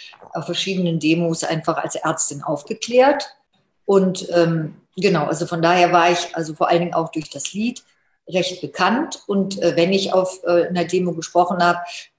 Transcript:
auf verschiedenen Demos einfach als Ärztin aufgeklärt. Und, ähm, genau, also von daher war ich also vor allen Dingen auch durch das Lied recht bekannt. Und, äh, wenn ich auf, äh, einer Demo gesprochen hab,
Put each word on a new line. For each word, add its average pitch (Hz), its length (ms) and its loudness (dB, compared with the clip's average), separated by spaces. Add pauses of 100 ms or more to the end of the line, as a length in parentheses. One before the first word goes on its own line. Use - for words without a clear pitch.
(320)
auf - 140 -6
verschiedenen 175 520 -2
Demos 165 460 2
einfach 160 340 -2
als - 160 -6
Ärztin 156 480 -4
aufgeklärt. 233 920 0 (480)
Und, 190 500 2
ähm, 165 420 0 (200)
genau, 180 300 2
also 160 200 -4
von 165 160 -4
daher 175 300 4
war 175 180 6
ich - 260 -2
also 160 180 -6
vor 165 140 0
allen 175 120 4
Dingen 175 140 -4
auch 165 160 -2
durch 156 200 -8
das - 220 -10
Lied 226 320 -6 (420)
recht - 360 -4
bekannt. 208 640 -2
Und, 196 360 -2
äh, 170 140 2
wenn 175 160 4
ich 190 220 0
auf, 185 300 0
äh, 175 240 2
einer 175 180 -2
Demo 180 260 -2
gesprochen 185 500 0
hab, 175 220 2 (340)